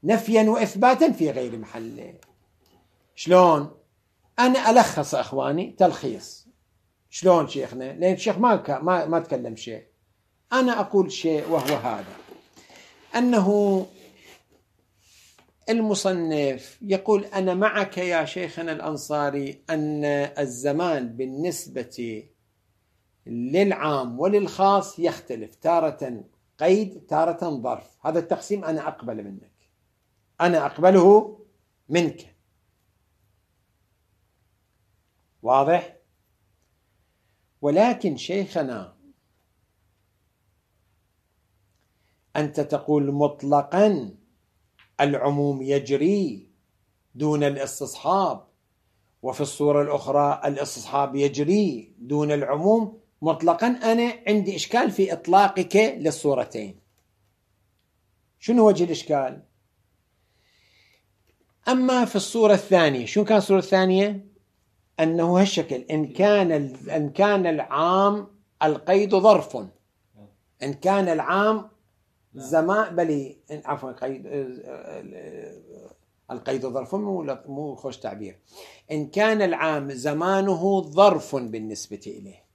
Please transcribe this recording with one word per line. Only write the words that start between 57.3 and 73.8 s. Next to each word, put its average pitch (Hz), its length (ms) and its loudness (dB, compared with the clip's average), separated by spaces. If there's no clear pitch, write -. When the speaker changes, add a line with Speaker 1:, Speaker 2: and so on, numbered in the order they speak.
Speaker 1:
شنو 226 280 4
وجه 190 180 6
الإشكال؟ 139 580 -4
أما 254 360 2
في - 120 -4
الصورة 214 380 4
الثانية، 160 520 2
شنو 208 180 0
كان 214 140 4
الصورة 196 200 4
الثانية؟ 190 680 0
أنه 170 400 2
هالشكل، 175 360 0
إن 151 220 -4
كان 196 400 2
ال-، 139 380 -6
إن 151 200 -4
كان 196 360 2
العام 180 800 0
القيد 185 520 0
ظرف، 190 420 4
إن 139 120 -6
كان 190 340 0
العام 196 640 0
Speaker 2:
نعم. 131 120 -16
Speaker 1:
زمان، 175 500 0
بلي، 151 420 -4
إن، 151 140 -14
عفوًا، 135 280 -8